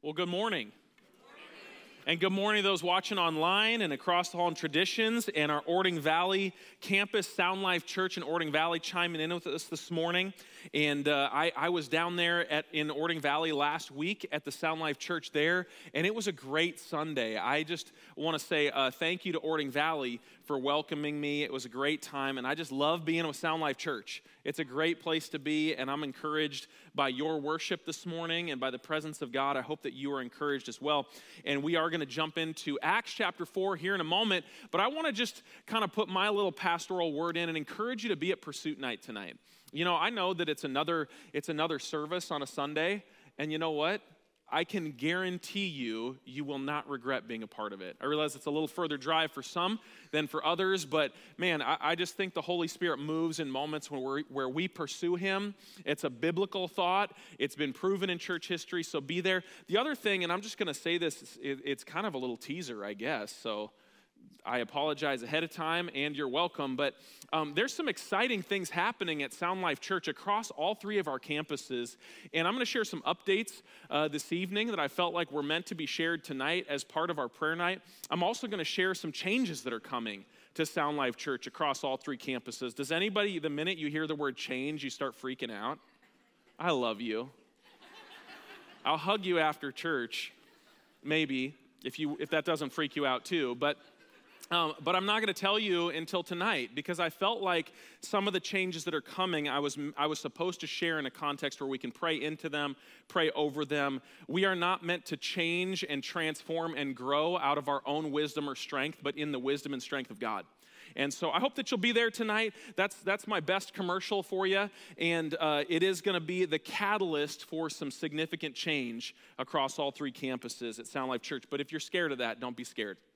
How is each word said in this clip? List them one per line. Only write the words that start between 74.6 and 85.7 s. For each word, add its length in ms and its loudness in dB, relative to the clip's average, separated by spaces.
that 120 -2
I 80 2
felt 240 0
like 180 -2
were 120 -2
meant 240 0
to 80 -6
be 100 -4
shared 400 -2
tonight 440 -2
as 140 -2
part 280 -2
of 80 -2
our 100 -2
prayer 280 -2
night. 260 0
I'm 120 2
also 240 0
gonna 180 -2
share 300 2
some 180 -6
changes 520 0
that 80 -2
are 80 -4
coming 440 -4
to 100 0
Sound 320 0
Life 200 2
Church 300 -4
across 380 -2
all 140 0
three 180 -6
campuses. 580 -6
Does 160 -4
anybody, 480 2
the 120 -2
minute 260 0
you 120 -2
hear 180 0
the 100 -2
word 200 -2
change, 460 -4
you 80 -4
start 300 -4
freaking 320 -6
out? 260 -4